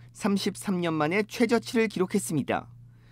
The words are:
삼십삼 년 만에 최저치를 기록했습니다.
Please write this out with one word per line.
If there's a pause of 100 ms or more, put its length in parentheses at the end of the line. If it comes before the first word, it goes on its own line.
(140)
삼십삼
년
만에
최저치를
기록했습니다. (440)